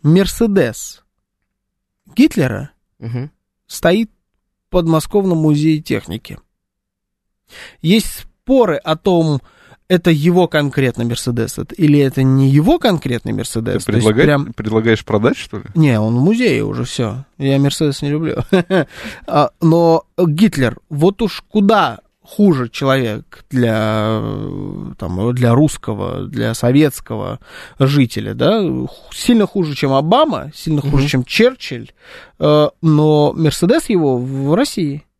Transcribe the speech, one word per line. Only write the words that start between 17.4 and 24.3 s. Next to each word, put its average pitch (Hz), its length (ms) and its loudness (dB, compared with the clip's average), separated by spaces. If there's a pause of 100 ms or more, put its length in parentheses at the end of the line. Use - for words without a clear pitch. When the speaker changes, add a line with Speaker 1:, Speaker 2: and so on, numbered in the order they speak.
Speaker 1:
Мерседес 139 440 0
не 143 80 -4
люблю. 156 260 -4 (140)
<laughs> 180 360 0 (400)
А, - 240 0 (100)
но 165 440 4 (140)
Гитлер, 156 600 0 (100)
вот 165 340 0
уж - 260 -6
куда 196 520 0 (220)
хуже 143 480 0
человек 131 800 -4
для, 110 720 0
э, 98 760 -10